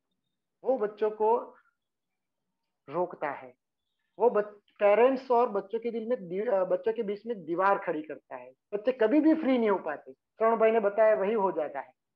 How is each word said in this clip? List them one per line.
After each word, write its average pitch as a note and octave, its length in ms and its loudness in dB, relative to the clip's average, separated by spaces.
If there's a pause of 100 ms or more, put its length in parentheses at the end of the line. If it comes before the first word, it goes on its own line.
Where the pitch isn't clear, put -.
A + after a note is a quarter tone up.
(640)
वो B3+ 140 0
बच्चों G#3+ 340 -4
को A3 260 2 (1500)
रोकता E3+ 420 -6
है, B2+ 220 -14 (680)
वो A#3 100 4
बच-, G#3 320 -2 (180)
पेरेंट्स A#3+ 520 4
और A#3+ 180 2
बच्चों G3+ 300 -6
के A#3 120 -6
दिल A3 160 -8
में G3+ 220 -6
दि-, G3 180 -6
अ, F#3+ 160 2
बच्चों F3+ 300 -2
के A3+ 100 -6
बीच G3+ 220 -8
में G#3 200 -10
दीवार F#3+ 320 0
खड़ी D#3 240 -6
करता C#3 340 -14
है, B2+ 180 -18 (200)
बच्चे G#3 180 -2
कभी B3+ 280 2
भी D#4 140 6
free C4+ 240 0
नहीं A3 120 2
हो F#3+ 80 2
पाते। C#3+ 360 -10
श्रवण A3+ 440 -2
भाई A3 140 4
ने A3+ 80 2
बताया G#3+ 360 4
वही F#3+ 180 0
हो G3 180 0
जाता D3+ 280 -6
है - 140 -14 (220)